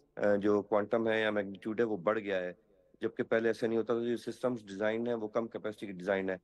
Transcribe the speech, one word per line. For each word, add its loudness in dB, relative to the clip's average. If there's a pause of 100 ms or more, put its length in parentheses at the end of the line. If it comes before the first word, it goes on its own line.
(180)
अ, 4
जो 4
क्वांटम 2
है 2
या 0
मैग्नीट्यूड -4
है, 4
वो -2
बढ़ 0
गया -2
है, -4 (460)
जबकि -2
पहले 2
ऐसा 0
नहीं 2
होता 0
था। 0
जो -2
systems -4
डिज़ाइन -2
है, 0
वो -4
कम -2
capacity -8
के -8
डिज़ाइन 0
है, -2